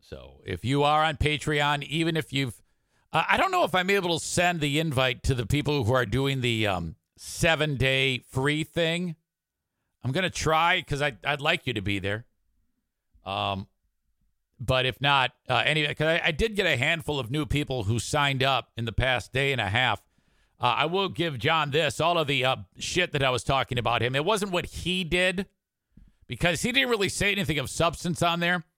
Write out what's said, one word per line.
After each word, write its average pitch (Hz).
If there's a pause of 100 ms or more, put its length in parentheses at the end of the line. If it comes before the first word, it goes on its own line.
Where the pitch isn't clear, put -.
So 67
if 95
you 139
are 151
on 160
Patreon, 147
even 160
if -
you've, 139 (500)
uh, 160
I 196
don't 339
know 359
if 160
I'm 180
able 175
to -
send 175
the 147
invite 131
to 135
the 120
people 143
who 107
are 127
doing 135
the, 113
um, 87 (200)
seven-day 135 (100)
free 147
thing. 170 (880)
I'm 120
gonna 180
try 165
'cause 143
I, 139
I'd 139
like 160
you 120
to 104
be 101
there. 98 (960)
Um, 98 (960)
but 127
if 127
not, 139 (160)
uh, 117
anyway, 151
'cause 156
I, 165
I 165
did 214
get 196
a 156
handful 151
of 117
new 151
people 131
who 113
signed 139
up 131
in 117
the 113
past 123
day 139
and 123
a 101
half. 113 (600)
Uh, 120
I 135
will 185
give 151
John 151
this, 147
all 170
of 156
the, 135
uh, 127 (220)
shit -
that 139
I 135
was 120
talking 131
about 117
him. 127
It 143
wasn't 202
what 175
he 185
did 180 (800)
because 151
he 240
didn't 262
really 208
say 196
anything 165
of 127
substance 165
on 170
there. 175 (140)